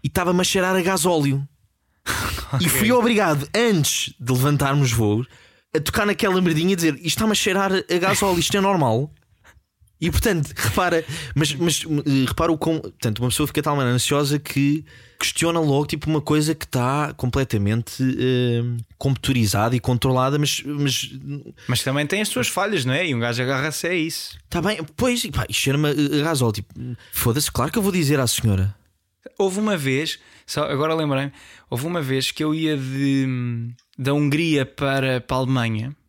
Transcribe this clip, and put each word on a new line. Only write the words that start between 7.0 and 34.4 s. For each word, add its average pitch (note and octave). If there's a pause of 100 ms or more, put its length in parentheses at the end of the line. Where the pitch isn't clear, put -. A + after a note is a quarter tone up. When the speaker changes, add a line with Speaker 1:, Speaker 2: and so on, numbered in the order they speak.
Speaker 1:
está-me A3
a -
cheirar G3
a F3+
gasóleo, F#3+
isto G3+
é G3
normal?" D3+ (880)
E, D#3+
portanto, E3+
repara, E3+ (280)
mas, D3
mas, D3
eh, C#3+
repara E3
o D#3
quão, D#3+
portanto, A2
uma B2
pessoa D3
fica D3
tal D3
maneira B2
ansiosa C#3+
que C#3+ (340)
questiona E3+
logo, D3
tipo, D3
uma D#3
coisa D3+
que -
tá C3+
completamente, A#2 (160)
eh, B2 (360)
computurizada A#2+
e -
controlada, B2+
mas, D3
mas C#3+ (600)
Speaker 2:
Mas -
também C#3+
tem F#3+
as G#3
suas B3
falhas, G3
não B2+
é? F3
E C3+
um A#2
gajo A#2+
agarra-se C#3
a F3+
isso. D#3+ (120)
Speaker 1:
Tá F3
bem, G3+ (200)
pois, B3
e G#3
pá, B2+
e -
cheira-me D3
a, D3
a C#3+
gasóleo, C3
tipo, G#2 (400)
foda-se, B2+
claro C3
que -
eu A3
vou G3
dizer D3+
à B2+
senhora. G2+ (600)
Speaker 2:
Houve F#3+
uma G#3+
vez, C#3 (260)
só -
agora D3+
lembrei-me, C#3+ (380)
houve B2
uma F3
vez C3
que -
eu D#3
ia D#3
de, C3+ (720)
da C3+
Hungria D3